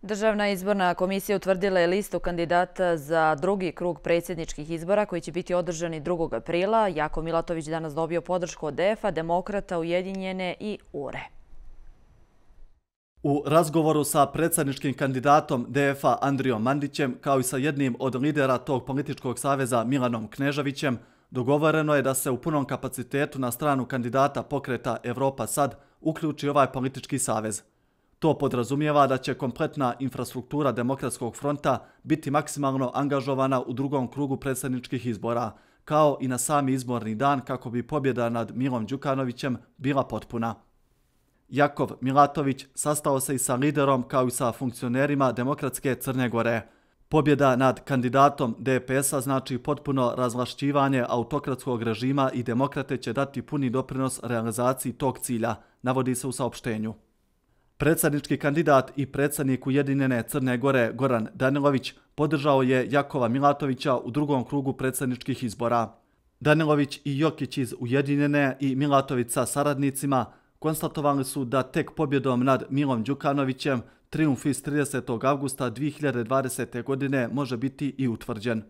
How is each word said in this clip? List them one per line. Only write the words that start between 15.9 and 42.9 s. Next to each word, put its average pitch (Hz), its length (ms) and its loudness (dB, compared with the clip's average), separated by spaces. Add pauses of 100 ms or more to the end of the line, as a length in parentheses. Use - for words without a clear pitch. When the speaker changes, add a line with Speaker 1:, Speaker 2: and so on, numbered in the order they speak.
Speaker 2:
F 139 140 -4
A 127 160 4
Andrijom 127 420 0
Mandićem, 139 580 0
kao 139 180 2
i 131 40 2
sa 135 140 -2
jednim 135 420 0
od 131 160 -2
lidera 135 440 2
tog 127 260 -2
političkog 135 540 -4
saveza 131 460 0
Milanom 120 440 0
Kneževićem, 139 680 -2 (320)
dogovoreno 151 640 2
je 139 80 4
da 131 120 2
se 143 160 -2
u 123 100 -2
punom 151 240 0
kapacitetu 139 720 -4
na 127 120 -2
stranu 139 340 0
kandidata 127 580 0
pokreta 131 600 -4
Evropa 120 440 -2
Sad 139 300 0 (240)
uključi 151 480 -2
ovaj 139 240 4
politički 131 460 -4
savez. 110 440 -2 (560)
To 151 200 2
podrazumijeva 139 680 2
da 127 120 2
će 131 160 -2
kompletna 135 680 -2
infrastruktura 131 720 -2
Demokratskog 120 640 -4
fronta 143 500 -2 (160)
biti 151 280 -2
maksimalno 135 640 0
angažovana 135 680 0
u 127 100 -8
drugom 131 380 -2
krugu 139 260 -4
predsjedničkih 127 720 -4
izbora, 117 460 -2 (320)
kao 151 360 4
i 135 80 -4
na 127 100 -2
sami 139 340 0
izborni 120 420 -4
dan, 135 260 2
kako 123 300 -8
bi 120 160 -4
pobjeda 127 420 0
nad 117 280 -4
Milom 123 300 -2
Đukanovićem 135 720 -4 (200)
bila 135 280 0
potpuna. 113 500 -6 (920)
Jakov 143 420 2 (100)
Milatović 139 760 4
sastao 147 460 0